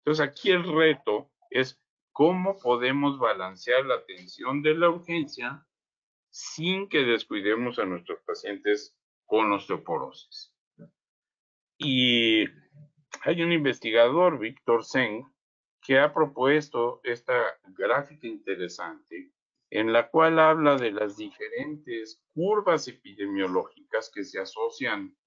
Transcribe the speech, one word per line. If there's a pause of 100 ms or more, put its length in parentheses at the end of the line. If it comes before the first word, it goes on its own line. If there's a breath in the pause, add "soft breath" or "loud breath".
Entonces,
aquí
el
reto (200)
es (320)
cómo
podemos
balancear
la
atención
de
la
urgencia (640)
sin
que
descuidemos
a
nuestros
pacientes (260)
con
osteoporosis. (1200)
Y (800)
hay
un
investigador,
Víctor
Seng, (640)
que
ha
propuesto
esta (100)
gráfica
interesante, (380)
en
la
cual
habla
de
las
diferentes (120)
curvas
epidemiológicas
que
se
asocian (100)